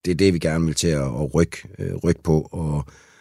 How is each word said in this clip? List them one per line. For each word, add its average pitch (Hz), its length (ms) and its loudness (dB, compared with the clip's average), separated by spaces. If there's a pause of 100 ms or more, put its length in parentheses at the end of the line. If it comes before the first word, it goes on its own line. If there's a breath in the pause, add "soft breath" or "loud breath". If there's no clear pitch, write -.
det 92 60 0
er 85 40 2
det, 95 180 4
vi 82 60 0
gerne 82 260 0
vil 78 100 -2
til 87 120 0
at, 76 140 2
at 67 340 -4
rykke, 85 220 2 (220)
øh, - 160 -6
rykke - 280 0
på, - 180 4
og 76 440 -6 (360 soft breath)